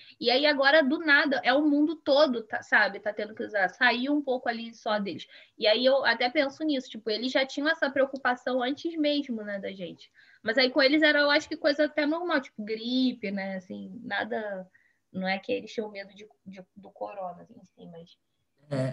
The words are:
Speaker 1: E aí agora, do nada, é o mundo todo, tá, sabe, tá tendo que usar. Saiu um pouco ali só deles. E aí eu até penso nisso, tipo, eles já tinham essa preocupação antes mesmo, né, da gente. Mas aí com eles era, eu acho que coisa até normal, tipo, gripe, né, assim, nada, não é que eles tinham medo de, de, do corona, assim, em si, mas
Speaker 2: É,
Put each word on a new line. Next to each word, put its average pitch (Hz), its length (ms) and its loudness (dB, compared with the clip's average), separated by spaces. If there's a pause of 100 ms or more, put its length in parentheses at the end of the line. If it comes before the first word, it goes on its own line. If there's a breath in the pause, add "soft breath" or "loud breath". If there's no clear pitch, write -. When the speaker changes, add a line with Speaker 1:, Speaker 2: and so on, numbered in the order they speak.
(200 loud breath)
Speaker 1:
E - 100 0
aí 277 160 2
agora, 285 360 4
do 285 160 2
nada, 294 460 4
é 247 100 2
o 302 120 4
mundo 302 300 2
todo, 277 480 2
tá, - 180 -8
sabe, 208 380 2
tá 208 120 -6
tendo 214 220 -8
que 233 100 -10
usar. 208 240 0
Saiu 247 460 0
um 294 80 0
pouco 254 260 -2
ali 233 260 -6
só 214 240 -2
deles. 196 280 -6 (320 loud breath)
E 147 80 0
aí 226 180 4
eu 262 200 4
até 233 260 2
penso 277 340 0
nisso, 277 260 -2
tipo, 226 200 -10
eles 226 220 -4
já 269 140 2
tinham 285 220 -4
essa 320 220 0
preocupação 262 720 -2
antes 294 340 -4
mesmo, 285 460 -2
né, 202 180 -8
da 196 120 -8
gente. 185 380 -14 (320 soft breath)
Mas 220 160 0
aí 262 120 4
com 277 120 2
eles 294 200 4
era, 294 180 4
eu 285 100 4
acho 302 180 2
que 320 80 -8
coisa 302 300 2
até 302 200 -2
normal, 330 340 -2
tipo, - 240 -14
gripe, 226 680 -2
né, 196 260 -6
assim, 196 480 -14
nada, 202 640 -6 (440)
não 185 160 -6
é 190 100 -2
que 208 140 -8
eles 196 200 -6
tinham 208 180 -8
medo 196 240 -16
de, 208 120 -20 (200)
de, 190 160 -18 (140)
do 190 140 -20
corona, 185 520 -12
assim, - 180 -20
em 185 40 -20
si, - 260 -20
mas 170 280 -20 (520)
Speaker 2:
É, 139 60 -6 (160)